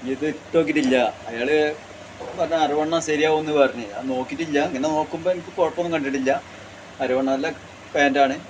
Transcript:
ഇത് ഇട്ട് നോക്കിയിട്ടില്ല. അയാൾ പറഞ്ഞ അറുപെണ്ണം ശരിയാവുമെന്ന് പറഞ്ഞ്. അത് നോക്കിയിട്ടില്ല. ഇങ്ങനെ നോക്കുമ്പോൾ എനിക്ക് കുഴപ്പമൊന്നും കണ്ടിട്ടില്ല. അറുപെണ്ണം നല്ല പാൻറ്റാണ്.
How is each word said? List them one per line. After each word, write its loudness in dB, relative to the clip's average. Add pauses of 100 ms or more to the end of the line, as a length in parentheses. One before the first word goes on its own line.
(120)
ഇത് -4
ഇട്ട് -10
നോക്കിയിട്ടില്ല. 4 (320)
അയാൾ -4 (880)
പറഞ്ഞ 0
അറുപെണ്ണം 0
ശരിയാവുമെന്ന് 2
പറഞ്ഞ്. 4 (100)
അത് -6
നോക്കിയിട്ടില്ല. -2 (120)
ഇങ്ങനെ -2
നോക്കുമ്പോൾ -2
എനിക്ക് -8
കുഴപ്പമൊന്നും 0
കണ്ടിട്ടില്ല. 0 (720)
അറുപെണ്ണം 2
നല്ല -2 (480)
പാൻറ്റാണ്. 4 (140)